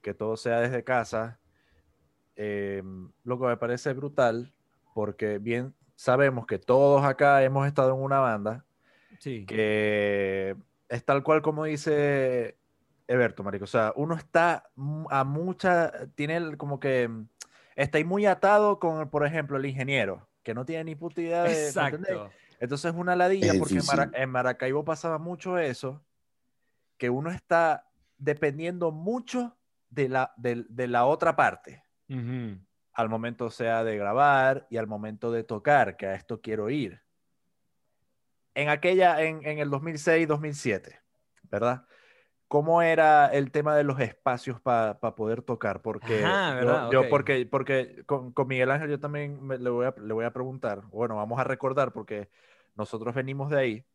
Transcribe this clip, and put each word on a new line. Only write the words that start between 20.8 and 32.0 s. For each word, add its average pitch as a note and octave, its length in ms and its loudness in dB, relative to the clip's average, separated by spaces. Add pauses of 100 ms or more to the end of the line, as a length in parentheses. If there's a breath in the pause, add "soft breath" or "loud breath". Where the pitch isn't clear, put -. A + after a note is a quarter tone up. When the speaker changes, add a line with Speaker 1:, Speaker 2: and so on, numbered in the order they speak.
Speaker 1:
ni D#3+ 100 -10
puta D#3+ 260 -10
idea E3+ 220 0
de, F3 60 4
¿me D#3 320 0
entendés? D3+ 300 -2
Speaker 2:
Exacto. G2+ 200 -8 (280 soft breath)
Speaker 1:
Entonces C#3+ 340 -4
es E3 40 -6
una F3+ 180 0
ladilla, F#3 380 2
Speaker 3:
Es F#3+ 60 4
Speaker 1:
porque D#3 200 0
en - 60 -2
Mara-, C#3 180 2
Speaker 3:
difícil. C3 200 -4
Speaker 1:
en C3 60 -4
Maracaibo B2+ 560 -2
pasaba D#3+ 320 -4
mucho F3 400 -6
eso, C#3 460 -6 (920)
que B2 120 -2
uno C#3+ 220 -2
está E3 580 2 (280)
dependiendo D#3 760 -2
mucho A#3+ 680 -6 (320)
de C3 200 -2
la, C3 280 0
del, A#2+ 320 -4
de B2 180 -6
la A#2+ 180 4
otra D#3 300 2
parte. - 480 0 (240)